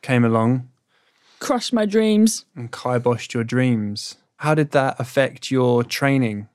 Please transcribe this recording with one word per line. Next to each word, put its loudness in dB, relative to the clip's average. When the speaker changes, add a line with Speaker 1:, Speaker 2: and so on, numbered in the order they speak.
Speaker 1:
came 2
along. 0
Speaker 2:
Crushed -4
my 0
dreams. 2
Speaker 1:
And -10
kiboshed -2
your 0
dreams. -2
How 0
did -2
that 0
affect -2
your 2
training? 0